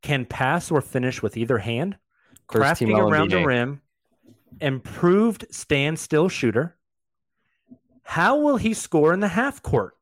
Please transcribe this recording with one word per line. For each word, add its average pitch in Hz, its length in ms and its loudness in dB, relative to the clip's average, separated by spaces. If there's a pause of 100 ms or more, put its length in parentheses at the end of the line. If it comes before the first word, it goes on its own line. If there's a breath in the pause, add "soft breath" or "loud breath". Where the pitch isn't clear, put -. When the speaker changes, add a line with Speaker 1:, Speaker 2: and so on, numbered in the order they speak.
Speaker 1:
can 135 240 -4
pass 143 440 -2
or 151 120 2
finish 127 420 -4
with 110 140 -4
either 117 220 0
hand, 120 380 -6 (540 soft breath)
Speaker 2:
First 147 280 2
team 113 100 0
Speaker 1:
crafting 107 100 4
around 107 320 2
the 185 60 0
Speaker 2:
All-N 175 100 2
B 127 80 2
A. 120 40 0
Speaker 1:
rim, 135 220 -6 (800)
improved 175 880 0
standstill 151 800 0
shooter. 127 460 -2 (1300)
How 202 340 0
will 294 200 2
he 220 160 -2
score 160 400 2
in 185 60 0
the 208 80 0
half 226 340 -2
court? 110 400 -2